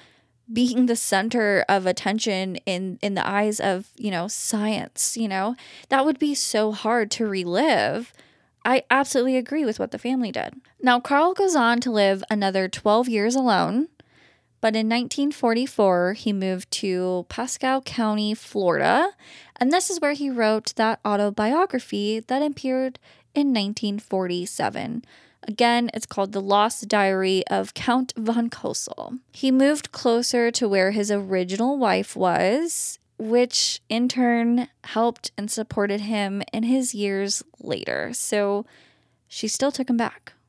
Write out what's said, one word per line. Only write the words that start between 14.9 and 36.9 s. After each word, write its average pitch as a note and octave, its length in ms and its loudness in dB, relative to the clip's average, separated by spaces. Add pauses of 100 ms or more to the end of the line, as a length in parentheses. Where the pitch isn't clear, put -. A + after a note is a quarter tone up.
forty-four, G#3 840 2
he G#3+ 180 -2
moved F#3+ 400 -4
to F#3 560 -2
Pasco C4 520 -4
County, G#3+ 540 -2
Florida, F#3+ 760 2 (460)
and B3+ 160 2
this F4+ 180 2
is E4+ 100 -4
where D4 120 2
he C#4+ 180 -4
wrote A3 460 0
that A3 280 0
autobiography G#3+ 1160 0
that C4 220 -2
appeared C4 560 -2 (360)
in C#4+ 180 2
nineteen G#3 460 -2
forty-seven. F#3 1080 -4 (440)
Again, A#3 440 2
it's - 140 -8
called G3 240 -4
The G3+ 100 -4
Lost G3+ 460 2
Diary F#3+ 640 2
of G3 260 -2
Count B3+ 420 0
von A#3 320 0
Cosel. - 680 -8 (140)
He - 180 0
moved C#4 400 4
closer A#3 600 0
to A#3 160 -2
where G3 240 2
his G#3 180 0
original G3 680 0
wife G3 360 0
was, F#3+ 840 0 (180)
which A#3+ 720 0
in A#3+ 200 0
turn A#3+ 600 2 (160)
helped A#3 520 -2
and G#3 140 -8
supported G#3 520 -2
him G3+ 400 -2 (100)
in A3 100 -2
his B3 320 0